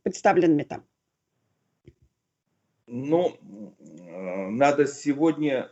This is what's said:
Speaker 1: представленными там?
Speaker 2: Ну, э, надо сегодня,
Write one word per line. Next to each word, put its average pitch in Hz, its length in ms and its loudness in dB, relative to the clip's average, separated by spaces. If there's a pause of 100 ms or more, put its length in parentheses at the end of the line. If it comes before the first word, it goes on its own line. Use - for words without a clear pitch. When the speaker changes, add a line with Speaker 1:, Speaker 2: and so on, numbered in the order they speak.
Speaker 1:
представленными 175 600 2
там? - 200 -12 (2000)
Speaker 2:
Ну, 147 500 -2 (720)
э, 92 400 -8
надо 139 380 4
сегодня, 147 840 -2